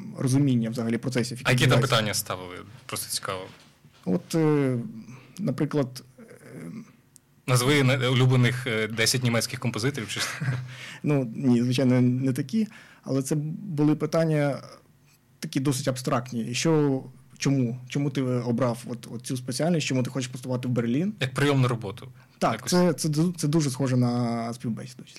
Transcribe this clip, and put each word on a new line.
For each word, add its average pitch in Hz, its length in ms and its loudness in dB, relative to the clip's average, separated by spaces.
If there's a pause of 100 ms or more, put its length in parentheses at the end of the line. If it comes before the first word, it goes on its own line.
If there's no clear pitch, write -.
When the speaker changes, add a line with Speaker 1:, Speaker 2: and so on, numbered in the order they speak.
(180)
Speaker 1:
розуміння 127 520 2
взагалі 117 280 -2
процесів, 120 460 -4
Speaker 2:
А 123 60 -2
Speaker 1:
які 127 120 2
Speaker 2:
які 135 80 4
там 131 100 6
Speaker 1:
відбуваються. 123 160 2
Speaker 2:
питання 107 180 0
ставили? 92 400 -6 (320)
Просто - 240 -8
цікаво. 95 320 -6 (600)
Speaker 1:
От, 180 300 -4
е, 147 440 2 (600)
наприклад, 143 680 -2 (160)
е, - 40 -20 (1200)
Speaker 2:
Назви 131 360 4
на-, 123 280 4
улюблених, 127 560 4
е, 110 220 0
десять 113 340 0
німецьких 117 380 0
композиторів 113 480 -4
чи 107 120 -6
що? - 80 -4 (120)
Speaker 1:
<laughs> - 640 -6
Ну, 135 340 0
ні, 123 260 4
звичайно, 127 380 4
не 127 320 2
такі, 214 360 -2 (340)
але 135 200 0
це 147 120 -2 (300)
були 151 320 2
питання 151 680 0 (760)
такі 147 200 -4
досить 135 280 0
абстрактні. 123 640 -2
І 120 40 -6
що, 147 480 2 (360)
чому? 131 400 0 (100)
Чому 143 220 -2
ти 143 120 -2
обрав 120 640 0
от, 113 260 -10
от 117 140 -12
цю 135 100 -4
спеціальність, 151 500 -2
чому 131 160 0
ти - 80 -4
хочеш 127 180 -6
поступати 127 400 -6
в - 20 -2
Берлін? 123 500 0
Speaker 2:
Як - 140 -6
прийом 139 260 4
на 123 80 4
роботу. 104 400 -6 (300)
Speaker 1:
Так, 151 140 2
Speaker 2:
Якось. - 180 -6
Speaker 1:
це, 180 220 6
це - 160 -4
ду-, 160 280 2
це 147 120 -2
дуже 147 220 2
схоже 127 260 0
на 120 580 0
співбесіду, - 500 -8 (140)